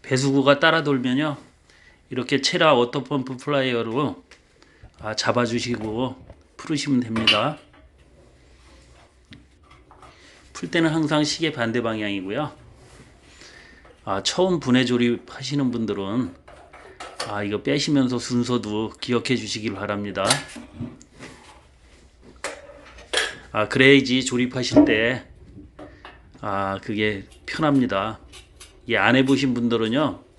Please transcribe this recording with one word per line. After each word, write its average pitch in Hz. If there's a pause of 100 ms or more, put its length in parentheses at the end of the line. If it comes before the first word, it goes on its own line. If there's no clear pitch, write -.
배수구가 139
따라 160
돌면요. 139 (720)
이렇게 127
체라 160
워터펌프 127
플라이어로, 127 (720)
아, 107
잡아주시고 117 (420)
풀으시면 143
됩니다. 113 (3000)
풀 -
때는 165
항상 151
시계 151
반대 117
방향이고요. 107 (1500)
아, 98
처음 180
분해 127
조립하시는 123
분들은, 107 (920)
아, 104
이거 104
빼시면서 139
순서도 113 (100)
기억해 120
주시길 107
바랍니다. 101 (3250)
아, 107
그래야지 131
조립하실 123
때, 117 (1120)
아, 98
그게 104 (220)
편합니다. 113 (680)
이게 113
안 107
해보신 135
분들은요 117 (160)